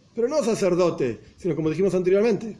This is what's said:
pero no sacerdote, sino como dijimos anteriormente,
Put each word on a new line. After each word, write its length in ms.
pero 140
no 140
sacerdote, 800
sino 180
como 140
dijimos 260
anteriormente, 640